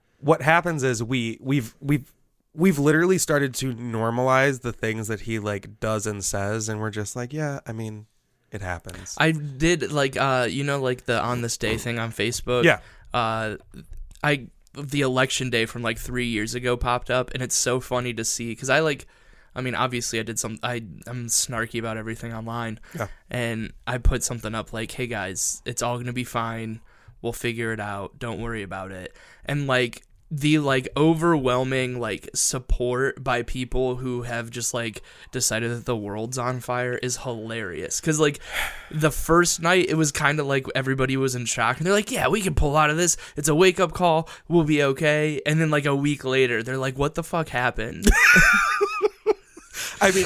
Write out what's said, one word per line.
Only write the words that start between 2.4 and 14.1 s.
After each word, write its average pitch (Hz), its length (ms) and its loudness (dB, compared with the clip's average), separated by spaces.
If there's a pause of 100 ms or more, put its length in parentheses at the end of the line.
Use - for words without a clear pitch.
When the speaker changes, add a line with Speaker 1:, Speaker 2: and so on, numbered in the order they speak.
Speaker 1:
we've 160 240 4
literally 160 400 6
started 143 360 2
to 131 200 -2
normalize 123 840 2
the 120 120 -4
things 110 340 -2
that 110 140 -4
he, 113 180 -4
like, 104 400 -6
does 110 280 -2
and 101 180 -4
says, 107 420 -2
and 107 120 -4
we're 107 100 -4
just 104 260 -6
like, 123 160 -8
"Yeah, 147 360 -4
I 117 60 -6
mean, 107 340 -10 (440)
it 98 100 -10
happens." 90 580 -10
Speaker 2:
I 160 140 4
did, 147 580 0
like, 139 260 0
uh, 127 320 2
you 139 140 -2
know, 139 180 -2
like, 127 240 -2
the 117 160 0
On 120 200 -2
This 117 160 -4
Day 110 200 -2
thing 117 220 -6
on 113 120 -4
Facebook? 117 520 0
Speaker 1:
Yeah. 147 160 6 (340)
Speaker 2:
Uh, 110 440 -2 (640)